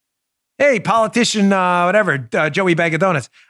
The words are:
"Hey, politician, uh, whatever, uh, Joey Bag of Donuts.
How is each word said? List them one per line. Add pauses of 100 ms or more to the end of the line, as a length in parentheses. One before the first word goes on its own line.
(560)
"Hey,
politician,
uh,
whatever,
uh,
Joey
Bag
of
Donuts. (220)